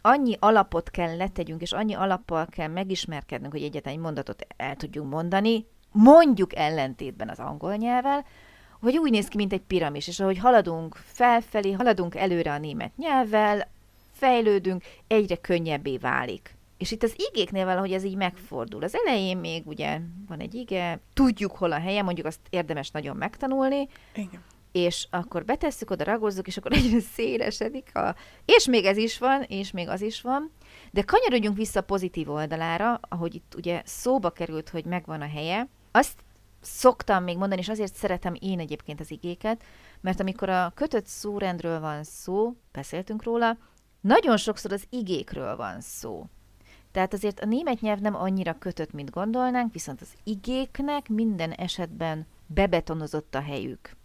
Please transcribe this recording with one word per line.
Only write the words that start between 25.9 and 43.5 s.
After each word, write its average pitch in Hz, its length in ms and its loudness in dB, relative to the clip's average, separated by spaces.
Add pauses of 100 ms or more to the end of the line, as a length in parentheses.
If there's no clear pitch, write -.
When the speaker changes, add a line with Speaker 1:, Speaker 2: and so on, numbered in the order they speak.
Speaker 1:
oda, 170 140 -2
ragozzuk, 208 420 -2
és 185 100 -8
akkor - 200 -4
<laughs> - 0 -
egyre 240 240 4
szélesedik - 960 -4
a... - 180 -2 (300)
És - 220 8
még 233 180 4
ez 196 120 4
is 226 220 0
van, 269 240 2
és 196 280 -8
még 175 180 -8
az 185 120 -4
is 220 200 -6
van. 277 300 -4 (400)
De 202 120 0
kanyarodjunk 240 540 4
vissza 208 240 -2
a - 20 -4
pozitív 180 480 -4
oldalára, 165 800 -2
ahogy 170 260 -6
itt - 220 -18
ugye 170 280 -4
szóba 247 460 -2
került, 160 380 -8
hogy 160 160 -8
megvan 165 360 -8
a 151 80 -10
helye. 165 400 -6 (240)
Azt 247 220 4 (460)
szoktam 208 640 2
még 175 140 -4
mondani, 196 220 -2
és 180 80 -6
azért 214 260 -4
szeretem 180 460 -2
én 190 200 -4
egyébként 151 400 -10
az 151 100 -12
igéket, 175 520 -6 (380)
mert 185 200 -2
amikor 190 280 -4
a 180 260 0
kötött 269 320 -2
szórendről 175 760 -4
van 151 240 -8
szó, 202 480 -4 (200)
beszéltünk 185 500 -8
róla, 233 340 0 (440)